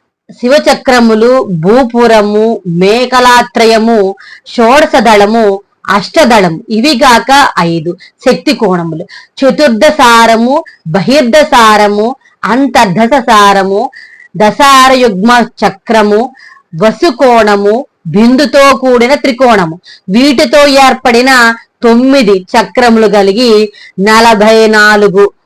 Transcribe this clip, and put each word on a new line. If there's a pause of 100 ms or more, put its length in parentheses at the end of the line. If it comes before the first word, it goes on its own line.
(320)
శివచక్రములు,
భూపురము,
మేకలాత్రయము, (320)
షోడశ
దళము, (280)
అష్టదళం,
ఇవిగాక
ఐదు (320)
శక్తి
కోణములు, (400)
చతుర్దసారము, (240)
బహిర్దసారము, (280)
అంతర్దశసారము, (460)
దశారయుగ్మ (200)
చక్రము, (500)
వసుకోణము, (220)
బిందుతో
కూడిన
త్రికోణము, (300)
వీటితో
ఏర్పడిన (300)
తొమ్మిది (120)
చక్రములు
కలిగి (260)
నలభై
నాలుగు (140)